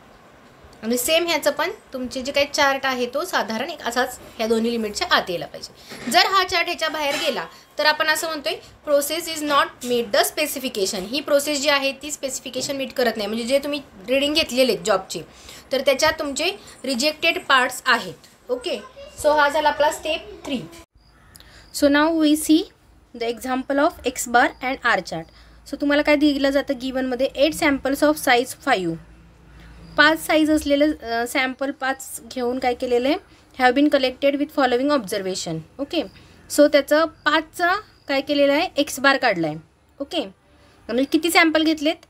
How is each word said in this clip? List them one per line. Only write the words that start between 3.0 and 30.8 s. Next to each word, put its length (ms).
तो 180
साधारण 460
एक 120
असाच 360
ह्या 100
दोन्ही 260
लिमिटच्या 380
आत 200
यायला 160
पाहिजे. 640
जर 160
हा 180
चार्ट 220
ह्याच्या 220
बाहेर 260
गेला, 320
तर 80
आपण 200
असं 200
म्हणतोय, 280
"Process 340
is 80
not 500
meet 120
the 180
specification." 760
ही 220
प्रोसेस 400
जी 80
आहे, 240
ती 180
स्पेसिफिकेशन 680
मीट 160
करत 240
नाही. 100
म्हणजे 180
जे 140
तुम्ही 240
रीडिंग 260
घेतलेले 380
आहेत 120
जॉबचे, 380
तर 80
त्याच्यात 380
तुमचे 320
रिजेक्टेड 600
पार्ट्स 420
आहेत. 640
ओके, 320
so 60
हा 180
झाला 200
आपला 240
स्टेप 520
थ्री. 140
So 140
now 240
we 200
see 300
the 120
example 500
of 320
X 220
bar 160
and 120
R 120
chart. 260
So 100
तुम्हाला 220
काय 140
दिलं 340
जातं 320
गिवनमध्ये? 460
Eight 260
samples 460
of 40
size 400
five. 260
पाच 300
साईज 240
असलेलं, 420